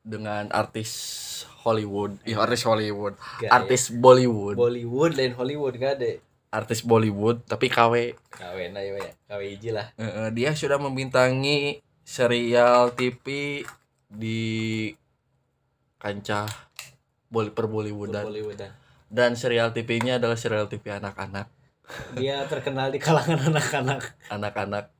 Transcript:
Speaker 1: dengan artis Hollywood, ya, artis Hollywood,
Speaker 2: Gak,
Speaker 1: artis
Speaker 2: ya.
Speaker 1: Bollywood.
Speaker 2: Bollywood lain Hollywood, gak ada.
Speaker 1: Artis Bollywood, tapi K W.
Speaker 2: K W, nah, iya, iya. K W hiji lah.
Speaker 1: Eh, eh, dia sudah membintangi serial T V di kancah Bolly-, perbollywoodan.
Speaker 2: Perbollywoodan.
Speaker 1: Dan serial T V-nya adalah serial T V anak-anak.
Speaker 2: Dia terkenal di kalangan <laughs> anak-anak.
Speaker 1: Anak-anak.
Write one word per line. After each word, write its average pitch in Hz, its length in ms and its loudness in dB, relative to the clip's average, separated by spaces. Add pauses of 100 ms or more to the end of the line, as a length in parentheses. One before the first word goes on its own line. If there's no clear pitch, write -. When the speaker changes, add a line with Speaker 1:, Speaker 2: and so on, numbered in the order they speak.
Speaker 1:
dengan 104 500 -6
artis 107 400 -2 (680)
Hollywood, 101 640 0
ya, 110 140 -2
artis 117 240 2
Hollywood, 104 540 0 (240)
Speaker 2:
Gak, 107 100 0
Speaker 1:
artis 123 380 4
Speaker 2:
ya. 117 80 -6
Speaker 1:
Bollywood. 120 580 6
Speaker 2:
Bollywood 120 600 0
lain 131 180 0
Hollywood, 131 440 -4
gak 135 200 -2
ada. 120 160 -2 (380)
Speaker 1:
Artis 110 320 -4
Bollywood, 110 600 2
tapi 117 240 -2
K 120 220 6
W. 117 60 4 (340)
Speaker 2:
K - 120 -20 (120)
W, 95 60 -8 (100)
nah, 98 100 -10
iya, 98 160 -6
iya. 98 220 -8
K - 160 -20
W 101 100 -6
hiji 101 280 -8
lah. 107 160 -4 (100)
Speaker 1:
Eh, 110 80 -8
eh, 110 260 -4
dia 120 220 0
sudah 151 240 0
membintangi 135 1040 2 (200)
serial 120 920 6
T 123 200 0
V 127 120 -16 (840)
di 110 340 -6 (1600)
kancah 104 500 -4 (800)
Bolly-, 110 240 0
perbollywoodan. 104 720 -4
Speaker 2:
Perbollywoodan. 104 480 -10 (340)
Speaker 1:
Dan 120 300 2
serial 117 380 2
T 117 100 -4
V-nya 120 360 0
adalah 117 180 2
serial 107 300 -2
T 104 100 -10
V 98 160 -14
anak-anak. 98 540 -8 (680)
Speaker 2:
Dia 135 300 -2
terkenal 135 440 -2
di 135 100 -2
kalangan 156 460 2
<laughs> 151 40 4
anak-anak. 139 540 0 (260)
Speaker 1:
Anak-anak. 104 560 -4 (160)